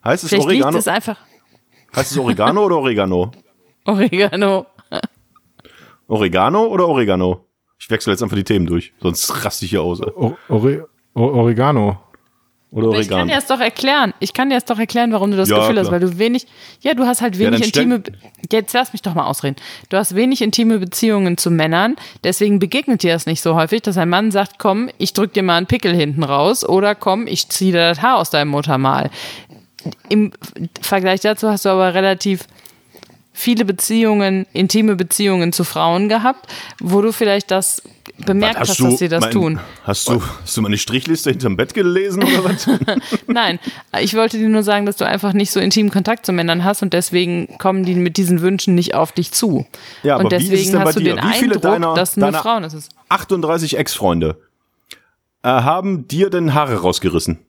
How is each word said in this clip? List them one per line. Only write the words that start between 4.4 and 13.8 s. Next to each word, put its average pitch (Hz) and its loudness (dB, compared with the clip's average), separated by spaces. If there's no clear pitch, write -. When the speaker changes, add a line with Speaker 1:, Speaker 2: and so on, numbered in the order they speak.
Speaker 1:
Oregano 107 2
oder 180 2
Oregano? 95 2
Ich - -20
wechsle 110 -2
jetzt 95 -2
einfach 107 -4
die 98 0
Themen 95 0
durch, 85 -4
sonst - -4
raste - -6
ich 90 -6
hier 98 0
aus. 90 -4
Speaker 3:
O-, - -4
Ore-, 139 0
O-, 120 -2
Oregano. 120 2
Speaker 1:
Oder 110 0
Speaker 2:
Aber 107 2
ich 107 -2
kann 95 -2
Speaker 1:
Oregano. 87 0
Speaker 2:
dir 269 0
das 277 -2
doch 247 0
erklären. 254 0